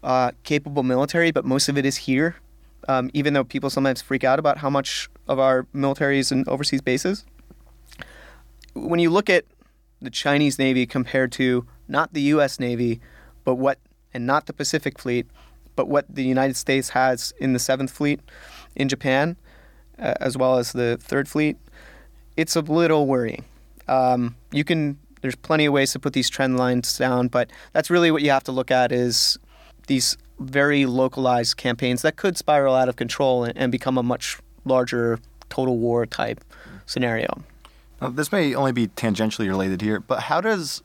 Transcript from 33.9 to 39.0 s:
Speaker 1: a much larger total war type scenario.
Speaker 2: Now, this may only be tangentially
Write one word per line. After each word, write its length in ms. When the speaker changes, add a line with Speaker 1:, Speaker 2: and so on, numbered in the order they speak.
Speaker 1:
a 60
much 360
larger 540
total 280
war 280
type 380
scenario. 560
Speaker 2:
Now, 80
this 220
may 240
only 180
be 140
tangentially 600